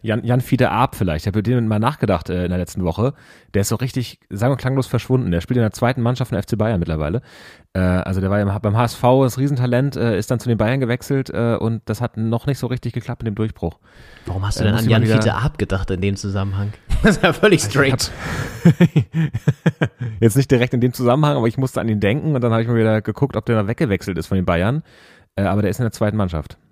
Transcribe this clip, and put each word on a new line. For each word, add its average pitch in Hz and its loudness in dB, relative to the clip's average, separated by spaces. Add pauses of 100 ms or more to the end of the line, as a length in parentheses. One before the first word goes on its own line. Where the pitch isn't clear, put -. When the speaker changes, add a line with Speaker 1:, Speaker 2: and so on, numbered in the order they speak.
Speaker 1:
Jan, 110 -2
Jan 123 0
Fiete 123 2
Arp 113 0
vielleicht, 82 -2
ich - 0
hab 87 -4
über 107 0
den 117 0
mal 110 0
nachgedacht, 107 0
äh, 90 -2
in 90 -2
der 90 0
letzten 90 -4
Woche. 104 0 (400)
Der 98 2
ist 101 -2
so 113 0
richtig 127 -6 (100)
sang- 110 0
und 131 0
klanglos 131 -2
verschwunden. 127 0
Der 87 2
spielt 123 -2
in 120 4
der 110 2
zweiten 123 0
Mannschaft 123 0
von 117 -2
F - -2
C - -4
Bayern 107 0
mittlerweile. 82 -2 (500)
Äh, 95 -2
also 92 0
der 95 0
war 101 2
ja 101 0
beim 104 0
H 120 4
S 117 -2
V 131 4
das 123 -2
Riesentalent, 131 0
äh, 107 0
ist 107 -4
dann 120 0
zu 123 -4
den 113 2
Bayern 113 0
gewechselt, 131 -2
äh, 117 0
und 110 -2
das 110 -4
hat 113 -6
noch 113 -2
nicht 143 -2
so 127 -4
richtig 120 -6
geklappt - -8
mit 113 -4
dem 104 -4
Durchbruch. 101 -4 (480)
Speaker 2:
Warum 95 -4
hast 101 -2
du - 0
Speaker 1:
Äh, - -
Speaker 2:
denn 104 4
Speaker 1:
muss 113 0
Speaker 2:
an 113 0
Speaker 1:
ich 107 2
mal 110 6
Speaker 2:
Jan 120 4
Speaker 1:
wieder 110 2
Speaker 2:
Fiete 110 0
Arp 135 -4
gedacht 95 -4
in 92 -2
dem 101 -2
Zusammenhang? 98 -4 (140)
<laughs> - 0
Das 202 6
ist - -2
ja 175 2
völlig 190 4
Speaker 1:
Ich 104 -6
Speaker 2:
strange. 135 2 (680)
Speaker 1:
hab 175 6 (120)
<laughs> 127 -2
jetzt 113 6
nicht - 2
direkt 123 2
in 120 2
dem 123 2
Zusammenhang, 139 2
aber 117 0
ich 117 -2
musste 131 -2
an 113 -2
ihn 107 0
denken 135 0
und 127 0
dann 117 2
hab 113 2
ich 113 -2
mal 120 0
wieder 110 2
geguckt, - -2
ob 90 -4
der 117 2
da 101 0
weggewechselt 101 -2
ist 80 -6
von 98 -2
den 92 2
Bayern. 92 0 (540)
Äh, 101 -2
aber 98 2
der 98 0
ist - -4
in 127 -2
der 110 -2
zweiten 107 -2
Mannschaft. 85 -4 (140)